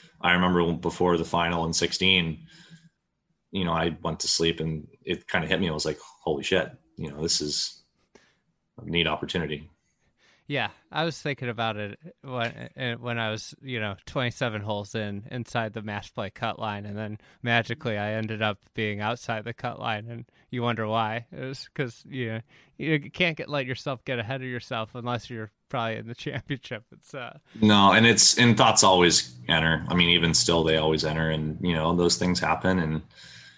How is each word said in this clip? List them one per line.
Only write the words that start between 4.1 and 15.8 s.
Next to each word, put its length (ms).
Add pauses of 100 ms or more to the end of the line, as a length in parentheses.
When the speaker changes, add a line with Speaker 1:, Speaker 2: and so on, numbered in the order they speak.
Speaker 1:
to 80
sleep 320
and 260 (180)
it 240
kinda 180
hit 140
me. 100
I 20
was 140
like, 120
"Holy 440
shit, 280 (260)
you 140
know, 120
this 180
is 420 (920)
a 80
neat 220
opportunity." 640 (800)
Speaker 2:
Yeah, 220 (220)
I 120
was 160
thinking 280
about 280
it 220 (240)
when, 540
eh, 180
when 240
I 120
was, 300
you 200
know, 160 (100)
twenty-seven 560
holes 320
in 360
inside 420
the 100